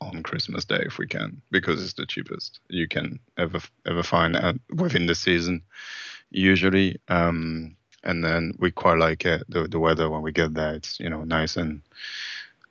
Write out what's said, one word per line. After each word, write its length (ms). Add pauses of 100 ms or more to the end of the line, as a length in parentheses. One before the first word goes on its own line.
on 220
Christmas 420
Day 180
if 140
we 80
can, 340 (120)
because 320
it's 100
the 140
cheapest 520 (100)
you 180
can 320 (180)
ever, 220 (260)
ever 160
find, 340
uh, 180 (220)
within 300
the 80
season, 480 (720)
usually. 680 (100)
Um, 640 (280)
and 220
then 320
we 140
quite 260
like 280
it, 220
the, 200
the 120
weather 300
when 140
we 80
get 240
there. 180
It's, 260
you 80
know, 160
nice 320
and, 280 (880)